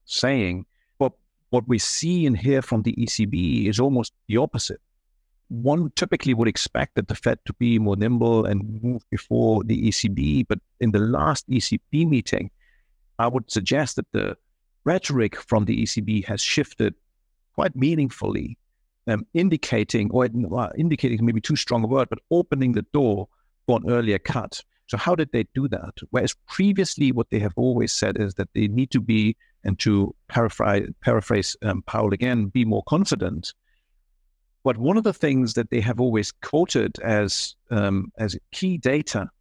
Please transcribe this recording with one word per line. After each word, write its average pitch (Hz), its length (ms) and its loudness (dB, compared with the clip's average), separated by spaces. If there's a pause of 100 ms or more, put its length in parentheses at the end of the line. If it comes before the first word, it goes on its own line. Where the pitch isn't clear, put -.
saying. 104 640 -2 (320)
But 131 140 0 (380)
what 120 160 0
we 123 120 2
see 165 480 0
and 127 100 2
hear 131 260 2
from 110 200 0
the 117 180 0
E 117 60 0
C - 180 0
B 101 420 0
is 104 140 0
almost 127 320 0 (160)
the 107 80 2
opposite. - 440 -2 (680)
One 139 480 0
typically - 380 0
would 113 140 2
expect - 480 -4
that 95 120 -2
the - 60 -4
Fed - 320 -2
to - 80 -6
be 117 240 2
more 104 180 2
nimble 117 480 2
and 104 380 -4
move 120 280 -4
before 113 540 2
the 110 240 0
E - 20 2
C - 180 0
B, 135 340 2
but 104 160 -4 (220)
in 117 100 2
the 104 80 2
last 127 500 0
E 131 120 0
C - 200 -2 (100)
B 156 140 2
meeting, 131 460 0 (680)
I 117 80 0
would 123 240 -2
suggest 127 460 -2
that 117 160 -4
the 98 220 -2 (500)
rhetoric 139 520 0
from 107 280 0
the 110 100 0
E 113 120 0
C - 140 -4
B 107 220 0
has 101 180 -6
shifted - 540 0 (600)
quite 185 200 0
meaningfully, 127 800 -2 (520)
um, 107 260 -2
indicating, 127 760 0
or, 127 160 2
uh, 113 520 -4
indicating 143 400 0
is 110 40 -2
maybe 117 180 2
too 147 160 -2
strong 117 280 -2
a - 20 0
word, 127 220 0
but 113 120 -6 (100)
opening 139 420 2
the 104 220 -2
door 107 340 2 (380)
for 120 120 4
an 104 120 -4
earlier 113 300 2
cut. - 420 -6 (240)
So - 100 -4
how 180 180 0
did 160 180 0
they 113 200 2
do 135 160 -2
that? 87 260 -8 (160)
Whereas 98 240 -2 (120)
previously 190 640 2
what 120 180 -2
they 113 100 0
have 101 160 -2
always 120 360 0
said 101 260 -2
is 101 160 -2
that 92 200 -4
they 107 140 2
need 123 240 0
to 127 80 4
be, 110 360 2 (280)
and 95 160 -2
to 101 340 2 (140)
paraphrase, 107 600 0 (140)
paraphrase, 113 600 0
um, 95 200 -2
Powell 110 320 0
again, 120 320 0
be 120 180 2
more 107 240 0
confident. 135 640 -2 (1120)
But 127 120 0
one 139 200 2
of 220 80 2
the 208 80 2
things 131 420 0
that 117 160 -2
they 120 100 0
have 113 200 0
always 113 320 2
quoted 143 680 0
as, 104 540 -2 (160)
um, 98 480 0
as 107 180 -4 (160)
key 185 260 -2
data, 131 500 -2 (120)